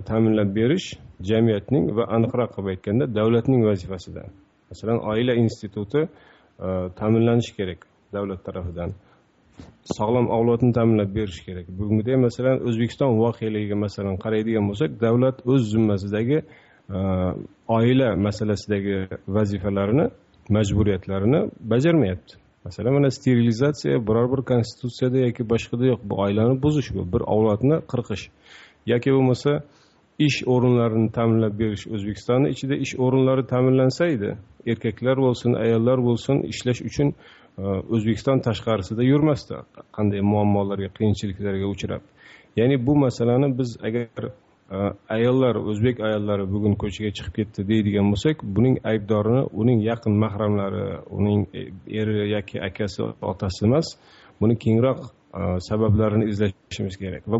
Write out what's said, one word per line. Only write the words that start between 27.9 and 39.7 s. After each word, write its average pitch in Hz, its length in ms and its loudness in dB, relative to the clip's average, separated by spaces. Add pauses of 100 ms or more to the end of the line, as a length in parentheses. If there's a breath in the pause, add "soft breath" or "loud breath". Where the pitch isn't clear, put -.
Yoki 117 240 2
bo'lmasa, 135 420 2 (640 soft breath)
ish 147 260 2
o'rinlarini 117 680 4
ta'minlab 113 440 2
berish. 107 300 -2
O'zbekistonning 113 640 -2
ichida 135 220 -6
ish 135 200 -6
o'rinlari 131 520 2
ta'minlansa 131 600 2
edi, 104 240 -2 (360)
erkaklar 120 500 -2
bo'lsin, 123 380 2
ayollar 117 440 2
bo'lsin, 120 440 0
ishlash - 400 -4
uchun, 143 260 -2 (440 loud breath)
e, 95 120 -10 (240)
O'zbekiston 113 520 0
tashqarisida 110 640 -2
yurmasdi, 147 520 2 (380)